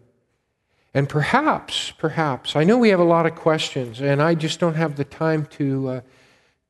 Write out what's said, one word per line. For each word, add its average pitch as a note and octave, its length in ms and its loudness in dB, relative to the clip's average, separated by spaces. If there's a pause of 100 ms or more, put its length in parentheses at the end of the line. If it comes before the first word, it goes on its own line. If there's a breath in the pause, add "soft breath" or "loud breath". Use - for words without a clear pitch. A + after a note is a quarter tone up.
(920)
And C#3 160 0
perhaps, - 840 -2
perhaps, D#3 640 -4
I D3+ 80 4
know G#3+ 140 4
we A#3 120 4
have F#3 100 4
a F3 40 4
lot E3+ 220 4
of E3 100 -2
questions, C3+ 640 -2
and C#3 220 0
I E3 140 2
just D#3+ 240 -4
don't E3+ 160 0
have D#3+ 200 -2
the C#3+ 80 -4
time D#3+ 420 -2 (120)
to, C3+ 300 -2
uh, B2+ 140 -6 (680 soft breath)